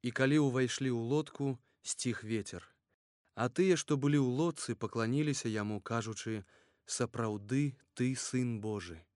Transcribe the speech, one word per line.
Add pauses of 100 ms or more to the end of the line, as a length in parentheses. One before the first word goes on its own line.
І
калі
ўвайшлі
ў
лодку, (240)
сціх
вецер. (680)
А
тыя,
што
былі
ў
лодцы,
пакланіліся
яму,
кажучы: (420)
«Сапраўды (160)
ты
сын
Божы». (140)